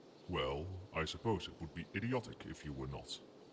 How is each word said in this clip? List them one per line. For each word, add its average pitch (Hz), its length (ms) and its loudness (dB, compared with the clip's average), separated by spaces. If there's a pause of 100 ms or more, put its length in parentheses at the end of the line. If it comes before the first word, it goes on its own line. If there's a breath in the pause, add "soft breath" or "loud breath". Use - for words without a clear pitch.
(280)
Well, 85 380 4 (280)
I 80 100 4
suppose 104 440 4
it - 120 -10
would 78 140 -4
be - 120 -2 (100)
idiotic 117 520 2
if - 160 -6
you 76 80 -2
were 65 140 0
not. 65 320 -4 (340)